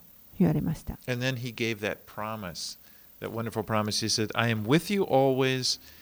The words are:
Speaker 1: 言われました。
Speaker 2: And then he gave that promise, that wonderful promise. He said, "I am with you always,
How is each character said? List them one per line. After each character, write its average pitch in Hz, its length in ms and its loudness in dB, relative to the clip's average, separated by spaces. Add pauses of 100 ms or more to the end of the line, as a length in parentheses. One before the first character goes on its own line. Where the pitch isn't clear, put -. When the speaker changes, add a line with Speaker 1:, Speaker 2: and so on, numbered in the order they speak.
(400)
Speaker 1:
言 180 80 8
わ 156 60 4
れ 147 60 2
ま 147 140 -2
し - 80 -10
た。 - 240 -8
Speaker 2:
And 123 180 -2
then 131 120 0
he 120 180 -6
gave 113 280 -2
that 101 160 -2 (140)
promise, 107 640 -8 (440)
that 101 100 -6
wonderful 113 320 -4
promise. 107 420 0
He 107 40 0
said, 104 260 0
"I 117 180 2
am 110 120 -2
with 156 280 2
you 196 120 2
always, 131 720 2 (240)